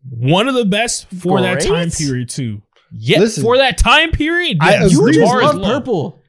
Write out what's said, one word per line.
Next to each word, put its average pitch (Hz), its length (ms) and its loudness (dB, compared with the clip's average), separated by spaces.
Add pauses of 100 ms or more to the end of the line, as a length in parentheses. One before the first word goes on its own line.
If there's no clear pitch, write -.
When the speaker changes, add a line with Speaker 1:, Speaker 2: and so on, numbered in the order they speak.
Speaker 1:
One 139 380 0
of 269 80 -2
the 240 100 0
best 208 440 -4
for 185 320 -2
that 180 180 -2
Speaker 2:
Great? - 100 -2
Speaker 1:
time 170 220 -2
period, 127 380 -4
too. 110 320 -8 (300)
Yeah, 113 280 0
Speaker 3:
Listen, 214 240 0
Speaker 1:
for 240 140 2
that 262 200 2
time 294 320 4
period, 320 520 -2
Speaker 3:
I 170 100 4
Speaker 1:
yes. 196 200 2
Speaker 2:
You 302 100 4
Speaker 3:
agree 302 120 4
Speaker 2:
just - 200 4
Speaker 3:
with 254 100 0
Speaker 2:
love 294 120 2
Speaker 3:
you. 180 60 -8
Speaker 1:
Bars 196 80 -4
low. 277 100 0
Speaker 2:
purple. 185 500 -4